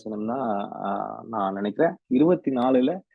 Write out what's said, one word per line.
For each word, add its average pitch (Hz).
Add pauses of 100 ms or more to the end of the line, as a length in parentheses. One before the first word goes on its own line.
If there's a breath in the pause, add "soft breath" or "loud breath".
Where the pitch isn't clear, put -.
செய்யணும்னு 107
தான், 117
ஆ, 101
நான் 101
நினைக்கிறேன். 104 (100)
இருபத்தி 160
நாலுல 131 (140)